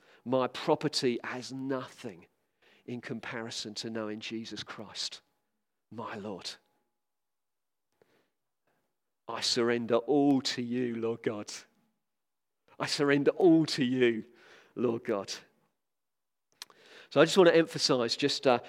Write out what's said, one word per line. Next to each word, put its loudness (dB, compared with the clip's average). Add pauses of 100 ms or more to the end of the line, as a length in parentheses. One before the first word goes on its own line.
(260)
my 0
property 0
as -10
nothing -8 (580)
in -10
comparison -10
to -10
knowing -6
Jesus -10
Christ, -12 (720)
my -10
Lord. -10 (2750)
I -8
surrender 2
all 4
to -4
you, -4
Lord -4
God. -6 (1300)
I -4
surrender 2
all 6
to -2
you, 2 (520)
Lord -2
God." -4 (1800)
So 4
I 8
just 0
want 10
to 8
emphasize 2
just, 0
uh, 4